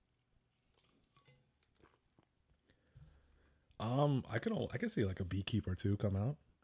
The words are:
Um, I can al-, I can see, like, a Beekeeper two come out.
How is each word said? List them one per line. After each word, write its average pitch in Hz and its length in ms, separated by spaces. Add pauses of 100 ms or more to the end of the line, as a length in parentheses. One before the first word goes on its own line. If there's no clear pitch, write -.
(3750)
Um, 135 500
I 110 100
can 226 120
al-, 151 220
I 117 40
can 226 120
see, 113 160
like, 92 160
a 92 40
Beekeeper 95 500
two 101 200
come 98 220
out. 123 180 (280)